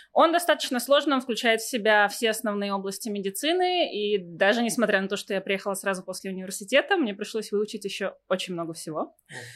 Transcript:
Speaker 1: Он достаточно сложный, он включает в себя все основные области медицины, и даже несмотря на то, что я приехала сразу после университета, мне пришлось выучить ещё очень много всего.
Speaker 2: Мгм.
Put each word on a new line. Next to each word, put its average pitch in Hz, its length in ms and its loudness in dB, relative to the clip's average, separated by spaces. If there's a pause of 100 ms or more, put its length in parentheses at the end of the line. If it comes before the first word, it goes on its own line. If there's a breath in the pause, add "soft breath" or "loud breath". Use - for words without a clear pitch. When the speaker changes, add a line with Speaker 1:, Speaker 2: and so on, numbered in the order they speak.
(120)
Speaker 1:
Он 320 200 6
достаточно 302 480 2
сложный, 285 360 4
он 254 60 2
включает 226 380 2
в - 100 -8
себя 208 380 4
все 220 220 0
основные 202 440 -2
области 196 360 -6
медицины, 320 800 0
и 208 260 0
даже 190 440 2
несмотря 208 400 2
на 190 60 -4
то, 202 80 -2
что - 180 -6
я 190 60 0
приехала 196 340 -2
сразу 196 300 -4
после 190 280 -8
университета, 196 640 0
мне 226 180 0
пришлось 214 380 -6
выучить 208 340 -2
ещё 196 260 -6 (160)
очень 185 260 -2
много 165 200 -6
всего. 160 400 -8 (160)
Speaker 2:
Мгм. - 100 -14 (160 loud breath)